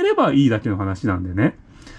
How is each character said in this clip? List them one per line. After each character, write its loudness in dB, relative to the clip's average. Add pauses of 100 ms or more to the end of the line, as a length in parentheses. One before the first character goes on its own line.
れ 2
ば 2
い 4
い 4
だ 2
け -6
の -2
話 -4
な 0
ん -4
で -8
ね。 0 (420)